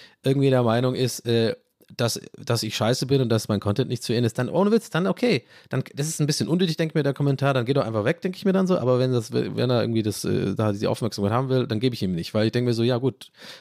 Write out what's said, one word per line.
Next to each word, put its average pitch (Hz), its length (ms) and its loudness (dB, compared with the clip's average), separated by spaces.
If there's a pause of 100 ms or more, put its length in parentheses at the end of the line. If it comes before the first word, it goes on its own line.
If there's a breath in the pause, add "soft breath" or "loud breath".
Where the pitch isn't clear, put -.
(220 loud breath)
irgendwie 135 280 2
der 127 120 4
Meinung 123 320 2
ist, - 320 -4
äh, 117 300 2 (400)
dass, 117 240 -2 (160)
dass - 260 -2
ich 110 140 -6
scheiße 123 300 0
bin 135 160 2
und 120 60 0
dass 113 200 0
mein 107 100 2
Content 104 300 0
nicht 120 160 -6
zu - 80 -2
Ihnen 117 100 2
ist, 117 160 0
dann 123 100 -2
ohne 202 220 2
Witz, 226 200 2
dann 175 180 0
okay. 185 360 0 (240 loud breath)
Dann, 127 140 -2 (140)
das 143 100 -4
ist 160 140 -4
ein 147 80 2
bisschen - 180 -2
unnötig, 170 300 0
denkt 160 180 -2
mir 156 80 0
der 139 100 0
Kommentar, 139 420 0
dann 123 100 0
geh 127 80 0
doch 139 120 2
einfach 110 200 0
weg, 160 160 -2
denke 185 160 -6
ich - 80 -6
mir 196 80 2
dann 190 160 2
so, 185 100 2
aber 123 220 4
wenn 131 100 2
das, 120 220 0
wenn 120 360 0
er 123 120 2
irgendwie 110 240 0
das, 107 200 -2
äh, 98 300 0
da 107 160 0
die 101 160 -2
Aufmerksamkeit 104 460 -2
haben 131 160 0
will, 127 180 0
dann 110 140 -4
gebe 120 160 0
ich - 80 -4
ihm 92 100 0
nicht, 85 200 -6
weil 110 120 2
ich 110 60 0
denke 123 160 0
mir 120 60 2
so, 113 100 0
ja 123 140 2
gut, 120 340 -4 (280 loud breath)